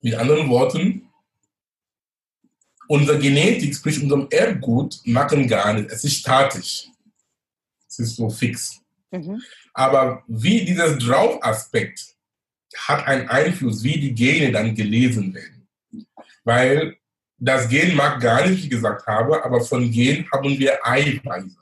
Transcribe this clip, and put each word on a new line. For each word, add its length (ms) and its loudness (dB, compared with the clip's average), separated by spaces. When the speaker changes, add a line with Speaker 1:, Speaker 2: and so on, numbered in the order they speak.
Speaker 1:
Mit 140 -2
anderen 340 2
Worten, 600 0
unsere 320 2
Genetik, 560 2
sprich 260 -4
unserem 280 0
Erbgut, 760 0
machen 420 2
gar 260 0
nichts. 200 -4
Es 120 -8
ist 100 0
statisch. 720 -2
Es 120 -18
ist 160 -4
so 140 -4
fix. 520 -6
Speaker 2:
Mhm. 300 -10
Speaker 1:
Aber 540 2
wie 380 0
dieses 340 2
Drauf-Aspekt 1160 -2
hat 320 -4
einen 200 -2
Einfluss, 560 0
wie 160 0
die 140 -2
Gene 380 2
dann 240 0
gelesen 580 0
werden. 340 -20
Weil 540 2
das 300 0
Gen 280 2
mag 260 0
gar 260 2
nicht, 120 2
wie 60 -8
ich 40 -8
gesagt 380 -4
habe, 360 0
aber 180 0
von 300 0
Gen 400 0
haben 280 -2
wir 260 0
Eiweiße. 760 -2